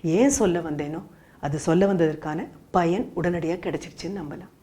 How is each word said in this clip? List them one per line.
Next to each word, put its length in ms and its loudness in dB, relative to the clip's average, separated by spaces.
ஏன் 260 4
சொல்ல 300 2
வந்தேனோ 420 -6
அது 200 -4
சொல்ல 340 4
வந்ததற்கான 540 0
பயன் 440 2
உடனடியா 400 0
கிடைச்சிருச்சுன்னு 640 -8
நம்பலாம். 440 -12